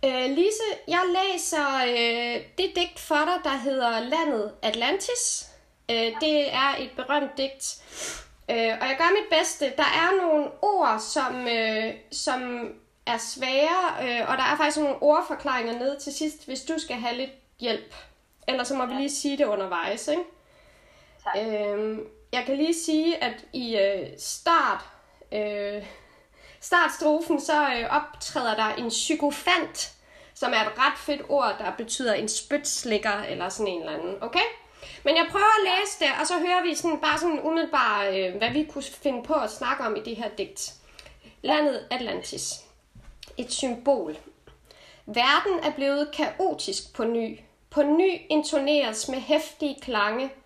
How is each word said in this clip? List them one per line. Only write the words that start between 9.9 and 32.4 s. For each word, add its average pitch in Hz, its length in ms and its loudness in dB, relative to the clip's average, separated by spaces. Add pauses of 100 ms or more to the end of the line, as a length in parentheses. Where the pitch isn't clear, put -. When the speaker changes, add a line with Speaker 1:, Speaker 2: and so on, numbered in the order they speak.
Speaker 1:
nogle 302 280 4 (120)
ord, 330 380 4
som, 247 480 -2
øh, 220 460 0 (180)
som 247 600 -4 (340)
er 233 120 -2
svære, 285 840 2
øh, 240 280 -2
og 269 80 2
der 262 60 2
er 294 120 2
faktisk 302 220 2
nogle 285 240 0
ordforklaringer 269 760 2
nede 277 220 -2
til 285 120 -8
sidst, - 340 -6
hvis 262 160 -8
du 320 160 -4
skal 254 180 -8
have 240 200 -4
lidt 262 140 -6 (300)
hjælp. 226 340 -4 (540)
Ellers 254 200 -2
så 277 60 -2
må 254 120 -2
vi 240 60 -6
Speaker 2:
Ja. 262 60 -4
Speaker 1:
lige 277 120 -2
sige 277 280 -4
det 285 60 6
undervejs, 190 640 -2
ikke? 320 140 0 (1000)
Speaker 2:
Tak. 202 220 -2
Speaker 1:
Øhm, 214 600 -4 (260)
jeg 247 140 -2
kan 269 100 0
lige 320 180 2 (100)
sige, 320 400 2
at 226 280 -6
i, 233 240 -4
øh, 196 300 2 (120)
start, 277 600 2 (520)
øh, 208 540 -4 (720)
startstrofen, 320 800 2
så, 302 320 2
øh, 233 240 0
optræder 254 580 -2
der 220 200 0
en 240 140 -4
psykofant, - 1040 0 (420)
som - 180 -2
er 220 80 4
et 214 180 -2
ret 269 200 4
fedt 285 300 -4
ord, 240 300 2
der 196 180 -4
betyder 226 380 -2
en 208 140 -2
spytslikker 220 920 -2